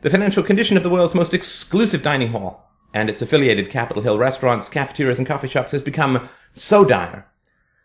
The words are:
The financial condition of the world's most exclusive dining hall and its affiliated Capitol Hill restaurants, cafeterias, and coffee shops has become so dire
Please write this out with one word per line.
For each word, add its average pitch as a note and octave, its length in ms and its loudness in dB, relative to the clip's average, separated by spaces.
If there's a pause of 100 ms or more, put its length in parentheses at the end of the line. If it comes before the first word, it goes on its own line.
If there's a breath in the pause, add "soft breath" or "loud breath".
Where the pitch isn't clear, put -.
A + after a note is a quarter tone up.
The D3+ 80 0
financial G3 320 2
condition G#3+ 340 2
of E3+ 60 2
the F3+ 80 0
world's F3 240 2
most F3 180 0
exclusive F#3 680 -2
dining C3+ 300 -2
hall G2 380 -10 (220)
and G#2+ 160 -2
its G#2+ 140 -4
affiliated A#2 480 2
Capitol A#2 320 -6
Hill G#2+ 160 0
restaurants, B2 500 0
cafeterias, C3+ 480 -2
and B2+ 100 -2
coffee C#3 220 -6
shops B2+ 240 -4
has D3 80 -2
become C3+ 480 -2 (240 loud breath)
so - 320 6
dire G2 400 0 (600)